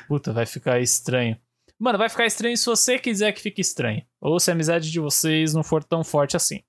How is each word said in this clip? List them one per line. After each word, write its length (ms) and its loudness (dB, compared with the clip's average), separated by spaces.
puta, 260 -2
vai 140 0
ficar 320 0
estranho." 580 0
Mano, 200 2
vai 120 2
ficar 160 0
estranho 320 0
se 80 0
você 320 2
quiser 360 0
que 80 -10
fique 200 -6
estranho. 400 -2
Ou 180 2
se 100 2
a 40 2
amizade 380 0
de 80 -2
vocês 540 2
não 100 0
for 200 0
tão 200 -2
forte 340 0
assim. 320 -2